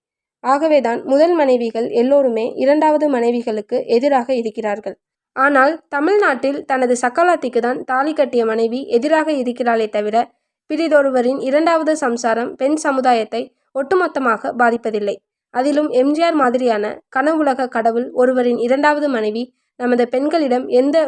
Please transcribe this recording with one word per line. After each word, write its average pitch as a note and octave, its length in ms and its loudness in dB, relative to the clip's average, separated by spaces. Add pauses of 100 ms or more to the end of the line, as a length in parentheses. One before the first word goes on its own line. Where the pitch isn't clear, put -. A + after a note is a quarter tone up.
(440)
ஆகவேதான் C4+ 600 2
முதல் D#4 300 4
மனைவிகள் A#3+ 540 0
எல்லோருமே B3 560 2 (100)
இரண்டாவது D4+ 540 2
மனைவிகளுக்கு A#3+ 680 -2 (100)
எதிராக B3+ 480 2
இருக்கிறார்கள். G#3+ 600 -6 (400)
ஆனால் C4+ 380 4 (160)
தமிழ்நாட்டில் D4 760 0
தனது B3+ 300 0
சக்காலத்திக்கு B3+ 640 0
தான் A#3+ 240 -2
தாலி C4+ 300 -2
கட்டிய B3+ 320 0
மனைவி A3+ 420 -2
எதிராக D4+ 440 0
இருக்கிறாளே A#3+ 580 -2
தவிர G#3+ 280 -2 (520)
பிறிதொருவரின் C#4 680 2
இரண்டாவது D#4 580 0
சம்சாரம் A#3+ 580 -2
பெண் D4 220 -2
சமுதாயத்தை B3+ 640 0 (340)
ஒட்டுமொத்தமாக C4+ 760 -2
பாதிப்பதில்லை. A3+ 640 -2 (380)
அதிலும் C#4+ 360 0
எம் C4 240 2
ஜி D#4 100 -2
ஆர் E4+ 140 0
மாதிரியான B3 480 0 (240)
கனவுலக C#4 580 0
கடவுள் A#3 440 -2
ஒருவரின் B3 480 0
இரண்டாவது D4 500 0
மனைவி A3 340 -4 (360)
நமது B3 280 0
பெண்களிடம் C4+ 600 0
எந்த C4+ 280 2 (100)